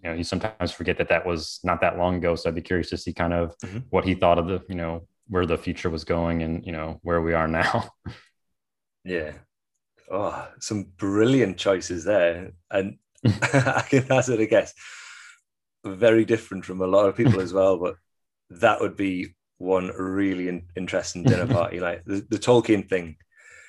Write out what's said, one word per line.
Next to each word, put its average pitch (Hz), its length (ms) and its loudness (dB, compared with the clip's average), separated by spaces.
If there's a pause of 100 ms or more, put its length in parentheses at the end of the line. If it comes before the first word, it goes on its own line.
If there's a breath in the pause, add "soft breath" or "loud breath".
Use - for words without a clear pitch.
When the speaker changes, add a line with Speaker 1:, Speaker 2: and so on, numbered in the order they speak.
Speaker 1:
know, 85 80 -6
you 85 120 -6
sometimes 98 480 -4
forget 85 260 -2
that 85 100 -2
that 85 180 2
was 82 380 -6
not 87 160 0
that 87 180 0
long 90 180 2
ago. 85 200 0
So 85 120 -4
I'd 80 60 -2
be 82 80 -6
curious 87 280 -2
to 90 60 -6
see 87 160 -8
kind 85 220 -2
of 85 240 -2
Speaker 2:
Mm-hmm. 95 200 -12 (120)
Speaker 1:
what 92 140 0
he 92 100 2
thought 87 240 4
of 85 80 0
the, 92 220 -4
you 92 80 -8
know, 82 300 -6 (220)
where 90 180 0
the 80 120 0
future 87 320 -4
was 80 140 -6
going 85 380 0
and, 82 220 -4
you 90 80 -8
know, 80 300 -8
where 85 180 0
we 82 140 0
are 80 140 2
now. 82 420 0 (160)
<laughs> - 80 -12 (920 loud breath)
Speaker 2:
Yeah. 82 260 -4 (800)
Oh, 95 380 -4 (120)
some 104 240 -6 (120)
brilliant 107 640 4
choices 90 460 -2
there. 87 480 0 (180)
And 101 260 -2 (120)
<laughs> - 100 -20
Speaker 1:
<laughs> - 60 -20
Speaker 2:
I 127 600 2
can 135 180 4
hazard 127 360 2
a 110 60 4
guess, 101 260 2 (1120 loud breath)
very 110 400 4
different 101 400 -2
from 92 160 -8
a 92 60 0
lot 98 200 6
of 95 80 2
people 113 260 4
as 87 120 -4
well, 95 260 4
Speaker 1:
<laughs> 85 40 -4
Speaker 2:
but 90 140 -4 (520)
that 104 320 2
would 101 160 -4
be 92 380 -4 (240)
one 92 300 0
really 92 600 -2
in-, 87 260 -8
interesting 90 500 -6
dinner 87 220 2
Speaker 1:
<laughs> 127 60 -2
Speaker 2:
party, 87 280 -2
like 87 260 -6
the, 101 240 -6
the 110 80 -2
Tolkien 113 500 4
thing. 85 280 -4 (520 loud breath)